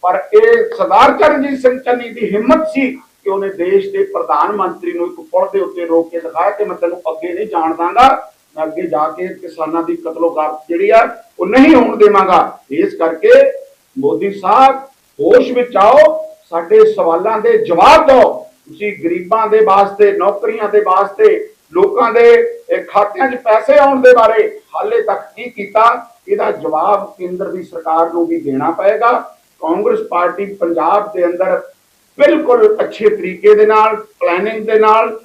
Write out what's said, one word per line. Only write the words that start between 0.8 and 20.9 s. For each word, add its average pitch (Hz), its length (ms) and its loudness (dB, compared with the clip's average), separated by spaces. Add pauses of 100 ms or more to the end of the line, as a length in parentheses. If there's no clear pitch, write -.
ਚਰਨਜੀਤ 285 420 0
ਸਿੰਘ 254 200 0
ਚੰਨੀ 240 300 -4
ਦੀ 214 240 -6
ਹਿੰਮਤ 262 340 0
ਸੀ 269 280 -4
ਕਿ - 340 -12
ਉਹਨੇ 196 180 -4
ਦੇਸ਼ 190 420 -2
ਦੇ 196 140 -2
ਪ੍ਰਧਾਨ 165 480 -4
ਮੰਤਰੀ 175 400 -6
ਨੂੰ 170 140 -6
ਇੱਕ 170 140 -14
ਪੁਲ 185 320 -4
ਦੇ 196 80 -2
ਉੱਤੇ 175 260 -8
ਰੋਕ 165 240 -2
ਕੇ 170 100 -8
ਦਿਖਾਇਆ 165 300 -4
ਕਿ 202 140 -4
ਮੈਂ 185 120 -10
ਤੈਨੂੰ 170 220 -6
ਅੱਗੇ 175 340 -8
ਨਹੀਂ 202 140 -8
ਜਾਣ 165 280 -4
ਦਾਂਗਾ, 190 580 0 (240)
ਮੈਂ 156 80 -4
ਅੱਗੇ 170 180 -8
ਜਾ 156 260 -4
ਕੇ 180 200 -10
ਕਿਸਾਨਾਂ 165 540 -8
ਦੀ 165 140 -6
ਕਤਲੋ 165 340 -4
ਗਾਰਤ 156 280 -6 (100)
ਜਿਹੜੀ 180 220 -2
ਆ, 226 320 0 (160)
ਉਹ 175 80 -4
ਨਹੀਂ 269 280 6
ਹੋਣ 226 220 2
ਦੇਵਾਂਗਾ। 190 600 2 (120)
ਇਸ 170 240 -2
ਕਰਕੇ 165 360 0 (680)
ਮੋਦੀ 160 320 -2
ਸਾਹਿਬ, 214 460 2 (440)
ਹੋਸ਼ 247 320 4
ਵਿੱਚ 240 240 -2
ਆਓ, 302 500 4 (240)
ਸਾਡੇ 214 420 4
ਸਵਾਲਾਂ 185 460 -2
ਦੇ 233 200 2
ਜਵਾਬ 214 480 4
ਦਿਓ। 254 400 4 (220)
ਤੁਸੀਂ 196 360 -10
ਗਰੀਬਾਂ 185 420 -2
ਦੇ 208 140 2
ਵਾਸਤੇ, 202 520 2
ਨੌਕਰੀਆਂ 208 560 -4
ਦੇ 208 120 2
ਵਾਸਤੇ, 196 680 0 (240)